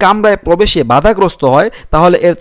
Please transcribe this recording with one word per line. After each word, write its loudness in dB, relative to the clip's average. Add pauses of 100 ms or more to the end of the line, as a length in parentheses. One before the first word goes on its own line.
কামরায় 0
প্রবেশে 0 (100)
বাধাগ্রস্ত 0 (120)
হয়, 2 (240)
তাহলে 2 (120)
এর 0